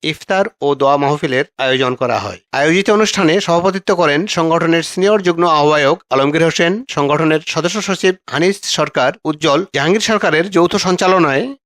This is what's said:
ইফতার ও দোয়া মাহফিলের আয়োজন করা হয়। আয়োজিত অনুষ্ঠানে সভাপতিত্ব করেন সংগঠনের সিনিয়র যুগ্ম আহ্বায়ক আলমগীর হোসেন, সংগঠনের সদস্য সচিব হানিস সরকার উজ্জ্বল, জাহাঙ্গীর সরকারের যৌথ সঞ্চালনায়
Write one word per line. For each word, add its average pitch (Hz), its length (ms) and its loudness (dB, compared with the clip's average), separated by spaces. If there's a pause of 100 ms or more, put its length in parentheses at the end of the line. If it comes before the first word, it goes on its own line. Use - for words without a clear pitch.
(100)
ইফতার 190 340 -2 (220)
ও - 20 2 (120)
দোয়া 139 220 4
মাহফিলের 143 420 0 (200)
আয়োজন 131 360 0
করা 120 240 -2
হয়। 95 140 -10 (200)
আয়োজিত 165 320 2
অনুষ্ঠানে 202 440 2 (120)
সভাপতিত্ব 180 440 0 (100)
করেন 151 200 2 (160)
সংগঠনের 165 540 0
সিনিয়র 202 360 0
যুগ্ম 170 180 0 (140)
আহ্বায়ক 147 400 2 (140)
আলমগীর 147 360 2
হোসেন, 170 240 0 (220)
সংগঠনের 151 460 0 (120)
সদস্য 175 260 -4 (100)
সচিব 185 260 0 (180)
হানিস 175 240 0 (200)
সরকার 147 340 0 (180)
উজ্জ্বল, 151 320 0 (140)
জাহাঙ্গীর 156 360 0
সরকারের 175 340 0 (100)
যৌথ 175 180 2 (140)
সঞ্চালনায় 185 580 2 (220)